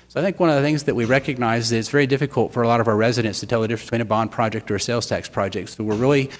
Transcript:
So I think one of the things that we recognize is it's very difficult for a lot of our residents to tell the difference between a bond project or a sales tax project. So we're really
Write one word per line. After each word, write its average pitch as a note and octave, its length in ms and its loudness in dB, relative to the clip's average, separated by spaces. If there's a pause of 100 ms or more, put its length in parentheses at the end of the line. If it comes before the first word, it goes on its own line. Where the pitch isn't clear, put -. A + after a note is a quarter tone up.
So - 120 -4
I D#3 40 0
think F#3+ 160 -2
one E3+ 100 4
of D3 60 4
the C#3 60 4
things D3+ 200 0
that C3+ 140 0
we A#2 80 0
recognize A#2+ 640 0
is A#2 60 0
it's A2+ 160 0
very C#3+ 200 2
difficult C3 440 0
for B2 100 0
a A#2 60 2
lot A#2 120 4
of A2 80 2
our G#2+ 80 4
residents A2 440 2
to G#2 60 -8
tell A#2 160 0
the A2 60 -2
difference A2+ 180 -4
between A#2 140 -2
a A#2 40 -2
bond G#2+ 280 0
project A2 360 -2
or G#2+ 60 -2
a G2 60 -2
sales A#2+ 260 -2
tax F2+ 220 -4
project. G2 420 -4
So - 140 -8
we're G#2+ 100 0
really C3+ 460 2